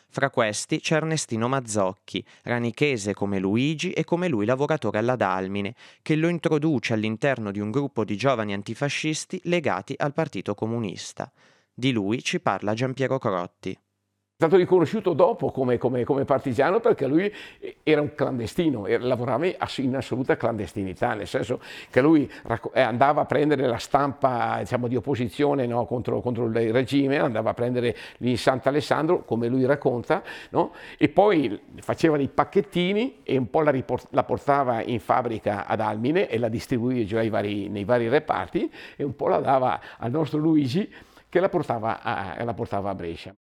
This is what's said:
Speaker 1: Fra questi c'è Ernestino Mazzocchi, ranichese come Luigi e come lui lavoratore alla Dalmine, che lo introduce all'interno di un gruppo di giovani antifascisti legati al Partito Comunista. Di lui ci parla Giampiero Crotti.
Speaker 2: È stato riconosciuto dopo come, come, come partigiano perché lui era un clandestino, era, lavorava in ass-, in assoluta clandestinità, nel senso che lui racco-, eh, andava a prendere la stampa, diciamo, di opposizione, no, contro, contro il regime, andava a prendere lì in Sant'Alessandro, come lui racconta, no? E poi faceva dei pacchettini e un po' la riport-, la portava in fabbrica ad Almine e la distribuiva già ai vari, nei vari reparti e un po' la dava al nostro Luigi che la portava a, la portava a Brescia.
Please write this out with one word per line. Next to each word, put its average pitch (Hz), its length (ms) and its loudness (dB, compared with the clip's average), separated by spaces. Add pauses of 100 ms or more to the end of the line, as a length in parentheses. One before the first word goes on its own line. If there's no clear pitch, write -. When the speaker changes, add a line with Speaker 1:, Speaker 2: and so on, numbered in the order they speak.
(140)
Speaker 1:
Fra 139 160 0
questi 117 520 -2
c'è - 140 0
Ernestino 151 520 -2
Mazzocchi, 107 720 -2 (220)
ranichese 117 720 -2
come 98 260 -2
Luigi 139 540 0
e 160 100 -2
come 175 240 -2
lui 110 160 0
lavoratore 131 540 0
alla 120 180 2
Dalmine, 98 580 -2 (280)
che 156 160 0
lo 160 100 2
introduce 156 640 0
all'interno 110 580 -2
di 98 120 -4
un 107 100 -2
gruppo 135 320 0
di 101 140 -2
giovani 110 340 0
antifascisti 143 920 -4
legati 139 520 -2
al 143 140 -2
Partito 104 420 -4
Comunista. - 800 -6 (420)
Di 127 200 0
lui 110 280 0
ci - 200 -4
parla 101 320 0
Giampiero 131 460 -2
Crotti. 92 600 -4 (600)
Speaker 2:
È 165 60 4
stato 185 120 8
riconosciuto 180 540 2
dopo 175 380 2
come, 127 260 0
come, 123 260 0
come 135 220 0
partigiano 139 540 2
perché 190 260 2
lui 170 260 2 (520)
era 151 180 4
un 147 140 -4
clandestino, 127 720 -2
era, 113 180 0
lavorava 123 400 0
in 190 100 0
ass-, - 220 -6
in 131 180 0
assoluta 127 400 -2
clandestinità, 104 800 -4
nel 101 140 -6
senso 131 340 -4 (300)
che 127 100 4
lui 147 260 6 (180)
racco-, 113 280 -4
eh, 113 80 4
andava 135 400 4
a - 40 2
prendere 143 420 2
la 113 100 0
stampa, 127 800 0
diciamo, 120 300 -2
di 123 80 -2
opposizione, 139 720 0
no, 120 180 -2
contro, 120 360 -2
contro 120 260 -2
il 113 260 0
regime, 135 460 2
andava 110 320 0
a - 20 -2
prendere 120 420 0 (220)
lì 123 140 0
in 117 80 0
Sant'Alessandro, 139 840 2
come 117 220 -2
lui 131 160 2
racconta, 135 600 0 (260)
no? - 220 0 (260)
E 147 120 4
poi 160 520 4 (140)
faceva 147 420 2
dei 135 120 0
pacchettini 196 920 0
e - 160 0
un 131 100 0
po' 160 140 0
la 151 80 4
riport-, 131 400 -2
la 135 140 2
portava 123 580 0
in 120 180 -2
fabbrica 113 680 0
ad 110 140 -2
Almine 117 460 0
e 113 120 -2
la 117 100 0
distribuiva 120 560 -2
già 107 140 -2
ai 113 100 0
vari, 101 400 -2
nei 101 140 -4
vari 117 240 2
reparti 151 640 0 (220)
e - 80 -6
un 143 120 -4
po' - 120 -2
la 180 100 4
dava 127 420 2 (200)
al 117 100 -4
nostro 151 300 -2
Luigi 151 520 2 (380)
che 175 100 4
la 185 100 2
portava 113 520 -2
a, 98 420 -6
la 117 120 -4
portava 101 340 -4
a 98 60 -4
Brescia. 90 400 -10 (120)